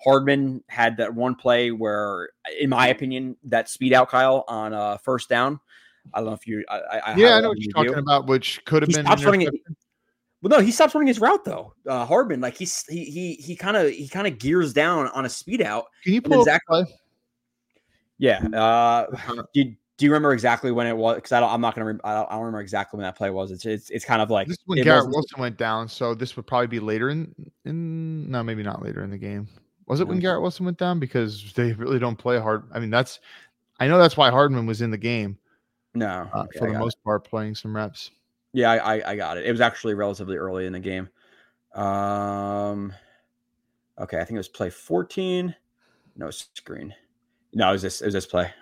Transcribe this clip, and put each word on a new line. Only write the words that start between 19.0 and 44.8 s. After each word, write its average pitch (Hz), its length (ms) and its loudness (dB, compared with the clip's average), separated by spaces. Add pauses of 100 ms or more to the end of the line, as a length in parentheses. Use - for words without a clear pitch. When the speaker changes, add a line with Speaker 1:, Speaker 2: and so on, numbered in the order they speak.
Speaker 2:
Uh-huh. 120 320 -10 (100)
Speaker 1:
do, 143 100 4 (340)
do 143 80 0
you 143 60 6
remember 151 200 4
exactly 120 400 2
when 120 140 0
it 117 100 -2
was? 113 260 0
'Cause - 100 -6
I 120 80 4
don't, 117 120 4
I'm 120 80 -2
not 117 160 0
gonna 110 120 -4
rem-, 110 160 -6
I 107 100 -4
don't, 107 160 -2
I - 40 -8
don't 110 80 -6
remember 113 200 -8
exactly 101 360 -6
when 101 60 -8
that 92 140 -8
play 98 140 -2
was. 95 200 -6
It's, 92 140 -14
it's, 110 240 -6
it's - 160 -10
kind 113 160 2
of 107 80 0
like, 101 180 2
Speaker 2:
This 175 100 -8
is - 100 -20
when 180 100 -2
Speaker 1:
it 127 60 2
Speaker 2:
Garrett 147 240 6
Speaker 1:
wasn't 131 80 -4
Speaker 2:
Wilson 139 260 -6
went 120 160 -6
down, 113 320 -2
so 117 240 -4
this 120 240 -8
would 120 100 -14
probably 123 200 0
be 117 120 -4
later 110 300 -2
in, 160 240 -6 (320)
in, 160 640 -8
no, 123 140 -4
maybe 113 200 -6
not 101 200 -6
later 104 200 -8
in 98 60 -8
the 101 80 -10
game. 101 320 -10 (380)
Was 135 120 0
it 175 80 0
when 180 120 -2
Speaker 1:
No. - 20 -2
Speaker 2:
Garrett 180 220 0
Wilson 180 220 -4
went 175 120 -4
down? 180 220 -2
Because 107 540 -4
they 120 200 0
really 123 240 -2
don't 120 180 -2
play 123 240 0
hard. 110 320 -2
I 117 80 -8
mean, 110 120 -4
that's, 123 280 0 (600)
I 131 80 2
know 165 100 6
that's 170 180 8
why 139 140 8
Hardman 127 380 4
was 110 140 -2
in 117 100 -2
the 110 80 -4
game, 107 400 -4 (560)
Speaker 1:
No. 98 360 -4
Speaker 2:
uh, 104 120 -4
Speaker 1:
Okay, - 160 -14
Speaker 2:
for 117 60 -2
Speaker 1:
I - 20 -2
Speaker 2:
the 110 60 -2
Speaker 1:
got 110 60 -4
Speaker 2:
most 113 180 -4
Speaker 1:
it. - 60 -20
Speaker 2:
part, 107 200 -2
playing 107 320 -8
some 107 200 -10
reps. 107 360 -10 (420)
Speaker 1:
Yeah, 120 180 4
I, 110 260 2
I, - 140 -6
I 104 40 -6
got 87 220 -6
it. - 80 -6
It 120 60 0
was 117 100 2
actually 113 320 0
relatively 98 440 -4
early 92 280 -6
in 92 80 -8
the 90 60 -10
game. 95 300 -8 (640)
Um, 101 1200 -4 (1080)
okay, 90 180 -8
I 85 60 -4
think - 80 -10
it 117 60 -6
was 95 100 -8
play 95 220 -8
fourteen. 180 840 -4 (640)